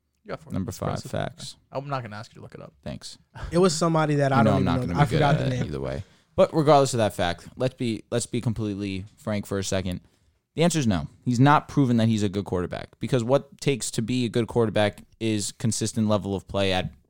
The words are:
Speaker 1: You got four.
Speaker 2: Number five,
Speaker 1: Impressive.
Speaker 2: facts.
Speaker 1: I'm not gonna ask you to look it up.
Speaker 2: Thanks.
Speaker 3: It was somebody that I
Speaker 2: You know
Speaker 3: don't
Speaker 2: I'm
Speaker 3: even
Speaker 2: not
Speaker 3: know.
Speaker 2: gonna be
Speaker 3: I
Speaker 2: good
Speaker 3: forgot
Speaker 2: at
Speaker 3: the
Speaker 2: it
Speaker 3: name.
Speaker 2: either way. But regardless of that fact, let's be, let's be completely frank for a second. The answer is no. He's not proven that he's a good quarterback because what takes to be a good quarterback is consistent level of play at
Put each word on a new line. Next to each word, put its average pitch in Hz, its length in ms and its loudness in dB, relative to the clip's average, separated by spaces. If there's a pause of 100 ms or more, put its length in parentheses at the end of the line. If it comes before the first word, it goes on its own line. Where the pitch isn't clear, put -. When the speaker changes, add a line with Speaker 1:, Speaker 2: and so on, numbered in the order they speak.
(240)
Speaker 1:
You 214 60 -20
got - 100 -10
four. - 120 -14
Speaker 2:
Number 98 200 -6
five, - 180 -6
Speaker 1:
Impressive. - 200 -8
Speaker 2:
facts. - 460 -8 (140)
Speaker 1:
I'm 139 180 -10
not 131 140 -6
gonna 104 140 -14
ask 107 180 -16
you - 60 -20
to - 20 -18
look - 120 -20
it - 60 -18
up. - 120 -20 (100)
Speaker 2:
Thanks. - 340 -12 (360)
Speaker 3:
It 170 60 2
was 180 160 4
somebody 156 420 2
that 139 160 2
I 131 60 4
Speaker 2:
You 110 60 6
know 107 60 6
Speaker 3:
don't 98 60 4
Speaker 2:
I'm 95 60 2
Speaker 3:
even - 40 2
Speaker 2:
not 85 80 2
Speaker 3:
know. - 60 0
Speaker 2:
gonna - 140 -4
be - 60 0
Speaker 3:
I 143 40 6
Speaker 2:
good - 120 0
Speaker 3:
forgot 151 200 4
Speaker 2:
at 131 40 -2
Speaker 3:
the - 60 -2
Speaker 2:
it 131 40 0 (100)
Speaker 3:
name. - 60 -2
Speaker 2:
either 71 140 -6
way. 67 220 -6 (320)
But 185 200 4
regardless 143 400 6
of 117 40 0
that 104 160 0
fact, 87 420 -4
let's 127 180 -2
be, 117 360 -4
let's 117 160 -2
be 120 140 -4
completely 101 640 -4 (120)
frank 104 300 -4
for 101 120 -2
a 95 60 -2
second. 95 360 -4 (560)
The 151 80 2
answer 165 160 2
is 123 60 0
no. 85 200 0 (180)
He's 123 160 0
not 143 280 6
proven 123 300 2
that 113 100 4
he's 107 160 2
a 104 40 0
good 95 160 -4
quarterback 87 440 -6 (100)
because 120 260 0
what 135 360 0
takes 135 320 -2
to 120 100 -2
be 123 220 0
a 113 40 -2
good 113 200 0
quarterback 107 540 0 (180)
is 107 320 -2
consistent 110 560 -2
level 98 260 0
of 90 140 -6
play 98 240 0
at 90 180 -2 (200)